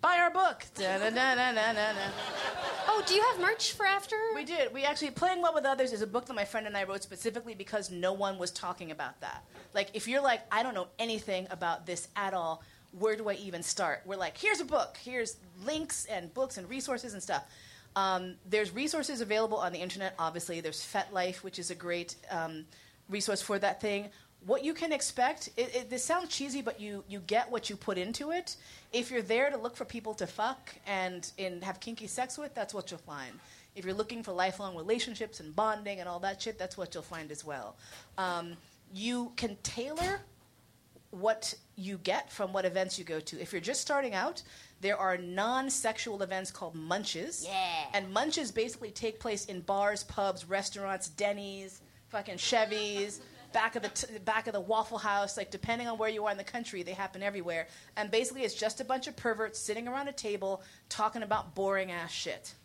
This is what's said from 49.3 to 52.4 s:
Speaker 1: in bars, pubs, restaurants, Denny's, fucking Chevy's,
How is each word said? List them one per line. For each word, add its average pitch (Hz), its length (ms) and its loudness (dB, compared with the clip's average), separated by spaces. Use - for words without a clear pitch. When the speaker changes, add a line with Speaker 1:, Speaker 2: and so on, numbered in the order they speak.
Speaker 1:
in 190 120 -6
bars, 196 460 2
pubs, 190 400 0
restaurants, 196 640 -2
Denny's, 196 720 -2
fucking 202 300 -4
Chevy's, 208 840 2